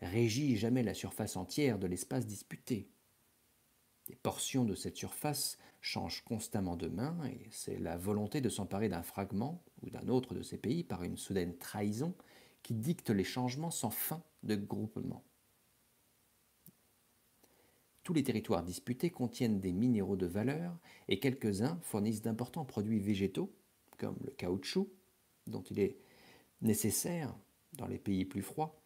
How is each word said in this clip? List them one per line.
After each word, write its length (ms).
régit 560
jamais 260
la 120
surface 420
entière 420
de 80
l'espace 400
disputé. 600
Des 100
portions 480
de 100
cette 220
surface 640
changent 420
constamment 520
de 120
main 380
et 240
c'est 280
la 200
volonté 420
de 80
s'emparer 400
d'un 140
fragment 600
ou 80
d'un 180
autre 260
de 80
ces 140
pays 280
par 180
une 160
soudaine 400
trahison 560
qui 120
dicte 360
les 140
changements 460
sans 200
fin 320
de 140
groupement. 680
Tous 120
les 100
territoires 400
disputés 460
contiennent 500
des 120
minéraux 440
de 100
valeur 500
et 140
quelques-uns 600
fournissent 400
d'importants 420
produits 340
végétaux, 560
comme 260
le 80
caoutchouc, 560
dont 160
il 160
est 200
nécessaire, 760
dans 120
les 120
pays 260
plus 180
froids 440